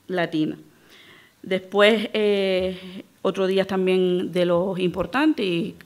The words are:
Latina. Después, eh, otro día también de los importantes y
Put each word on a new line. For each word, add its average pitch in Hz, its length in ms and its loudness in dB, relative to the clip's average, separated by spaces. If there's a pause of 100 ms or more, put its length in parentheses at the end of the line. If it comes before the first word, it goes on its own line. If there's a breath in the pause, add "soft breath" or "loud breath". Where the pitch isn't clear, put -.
Latina. 165 500 -2 (840 loud breath)
Después, 202 720 2
eh, 190 920 -2 (200)
otro 190 240 0
día 190 180 2
también 185 640 0
de 175 140 2
los 175 320 0
importantes 190 680 0
y 175 300 -4 (100)